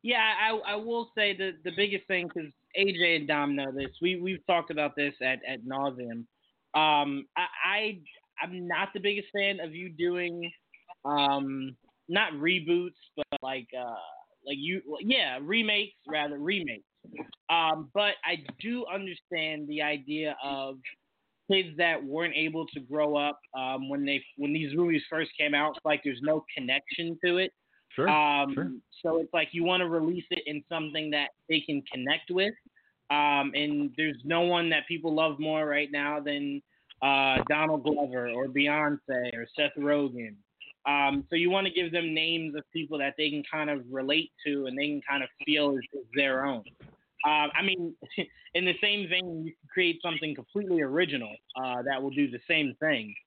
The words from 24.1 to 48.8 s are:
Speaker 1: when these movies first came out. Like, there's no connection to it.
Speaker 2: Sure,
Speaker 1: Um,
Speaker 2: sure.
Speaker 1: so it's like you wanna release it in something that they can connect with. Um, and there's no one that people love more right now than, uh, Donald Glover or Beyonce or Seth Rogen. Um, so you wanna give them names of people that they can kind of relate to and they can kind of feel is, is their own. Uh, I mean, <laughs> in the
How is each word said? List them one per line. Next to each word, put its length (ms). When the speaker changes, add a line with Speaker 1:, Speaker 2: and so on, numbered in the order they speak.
Speaker 1:
when 160
these 220
movies 340
first 260
came 200
out. 280
Like, 200
there's 180
no 240
connection 680
to 140
it. 140
Speaker 2:
Sure, 140
Speaker 1:
Um, 440
Speaker 2:
sure. 180
Speaker 1:
so 200
it's 120
like 180
you 120
wanna 240
release 420
it 160
in 240
something 420
that 180
they 120
can 200
connect 380
with. 240
Um, 460
and 420
there's 280
no 160
one 280
that 180
people 260
love 260
more 260
right 260
now 280
than, 420
uh, 460
Donald 360
Glover 460
or 180
Beyonce 880
or 220
Seth 220
Rogen. 580
Um, 420
so 60
you 160
wanna 180
give 220
them 220
names 420
of 160
people 260
that 200
they 120
can 220
kind 180
of 220
relate 400
to 200
and 120
they 100
can 200
kind 160
of 60
feel 320
is, 60
is 120
their 300
own. 180
Uh, 300
I 80
mean, 320
<laughs> 360
in 120
the 160